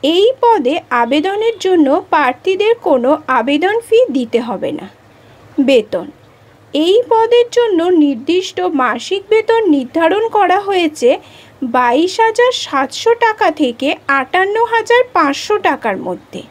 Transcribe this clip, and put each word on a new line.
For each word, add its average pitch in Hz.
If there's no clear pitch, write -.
এই 339
পদে 359
আবেদনের 381
জন্য 349
প্রার্থীদের 359
কোনো 262
আবেদন 285
ফি 453
দিতে 240
হবে 196
না। -
বেতন, 233
এই 339
পদের 466
জন্য 440
নির্দিষ্ট 285
মাসিক 254
বেতন 440
নির্ধারণ 320
করা 392
হয়েছে 349
বাইশ 254
হাজার 453
সাতশো 277
টাকা 440
থেকে 269
আটান্ন 349
হাজার 466
পাঁচশো 311
টাকার 247
মধ্যে। -